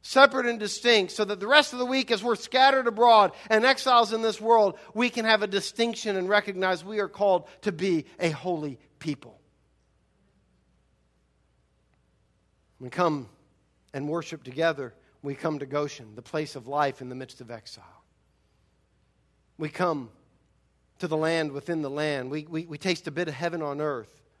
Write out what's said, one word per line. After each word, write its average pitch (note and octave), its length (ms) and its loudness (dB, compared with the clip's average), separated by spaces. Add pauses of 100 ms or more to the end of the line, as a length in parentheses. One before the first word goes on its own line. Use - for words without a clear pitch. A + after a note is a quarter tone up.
separate C4 440 6
and A#3 140 -2
distinct, G#3+ 500 2
so A3 140 -2
that G3 160 -6
the G3+ 80 -6
rest C#4+ 240 6
of B3 80 -8
the B3 40 -2
week, B3+ 280 -2
as G3 100 -2
we're A#3 140 0
scattered C4 500 4
abroad A3 460 6 (180)
and A3 140 4
exiles B3 480 4
in A3+ 100 -2
this A3 180 -2
world, G#3+ 380 4 (160)
we A#3 160 0
can A#3 140 -6
have A3 180 4
a G#3 60 -4
distinction G#3 640 -4
and F#3 140 -2
recognize F#3+ 560 0
we G#3 160 -6
are G3+ 80 -2
called F#3+ 400 0 (140)
to G#3 100 -2
be E3 320 -2 (160)
a E3+ 100 0
holy D3+ 480 -6 (220)
people. C#3+ 400 -10 (3500)
We B2+ 100 -14
come D3 400 -2 (640)
and C#3+ 160 -8
worship D#3 360 -8
together. C3+ 500 -4 (280)
We C#3+ 120 -8
come D3+ 240 -6
to C3+ 80 -10
Goshen, C3+ 480 -8
the A#2 80 -16
place D#3 320 -8
of A#2+ 140 -14
life C#3+ 320 -2
in B2+ 80 -12
the B2+ 80 -12
midst C3 240 -16
of A#2 100 -18
exile. A2 340 -18 (1700)
We D#3 120 -6
come D3 400 -4 (880)
to F3+ 80 -6
the D#3 80 -2
land D#3+ 340 0
within D3+ 320 -6
the C#3 80 -6
land. C#3+ 400 -4
We, D3+ 180 -8
we, D#3+ 180 -8
we D#3 120 -14
taste F3 300 -4
a - 20 -8
bit E3 160 -4
of D3+ 80 -8
heaven E3+ 260 -6
on C#3+ 200 -6
earth, C#3 420 -6 (180)